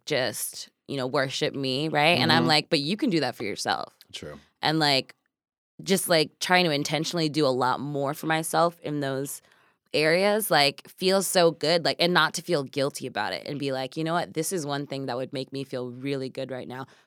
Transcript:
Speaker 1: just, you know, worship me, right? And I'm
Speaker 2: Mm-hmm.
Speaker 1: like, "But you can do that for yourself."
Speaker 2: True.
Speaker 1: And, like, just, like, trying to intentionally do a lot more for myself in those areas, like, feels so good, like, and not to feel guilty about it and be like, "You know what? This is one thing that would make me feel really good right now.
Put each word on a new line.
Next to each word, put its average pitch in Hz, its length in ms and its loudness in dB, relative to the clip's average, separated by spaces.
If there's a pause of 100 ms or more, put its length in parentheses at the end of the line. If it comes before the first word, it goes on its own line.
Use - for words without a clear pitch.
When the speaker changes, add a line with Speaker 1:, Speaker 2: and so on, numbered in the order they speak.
Speaker 1:
just, - 640 -4 (160)
you - 100 -6
know, 131 100 -2
worship 135 480 -2
me, 135 340 -2
right? 151 300 4
And 160 140 4
I'm 160 100 6
Speaker 2:
Mm-hmm. 165 60 2
Speaker 1:
like, 151 220 2
"But 160 100 2
you 156 160 -2
can 247 140 0
do 165 100 2
that 123 160 -4
for - 80 -10
yourself." - 500 -4 (180)
Speaker 2:
True. 76 260 -14 (240)
Speaker 1:
And, 151 160 2
like, 143 360 2 (680)
just, 175 260 0
like, 160 320 2
trying 180 240 4
to 170 60 2
intentionally 156 580 0
do 147 180 2
a - 20 4
lot 127 320 0
more 139 340 -4
for - 120 -10
myself 160 540 0
in 147 200 -6
those 135 420 -6 (520)
areas, 185 560 2
like, 143 360 4
feels 185 400 0
so 170 240 6
good, 160 360 0
like, 139 120 0
and 175 140 4
not 156 220 4
to 170 80 -6
feel 160 200 0
guilty 135 440 -4
about 104 260 -4
it - 140 -8
and 143 120 -6
be 139 140 -4
like, 131 240 -6
"You 160 80 -4
know 160 80 -2
what? 170 220 -2
This 160 180 -4
is 165 140 -4
one 143 200 -4
thing 135 200 -8
that 123 100 -4
would 131 160 -8
make 135 180 -8
me 135 140 -6
feel 127 260 -8
really 131 380 -6
good 131 220 -10
right 127 180 -10
now. 127 160 -12 (220)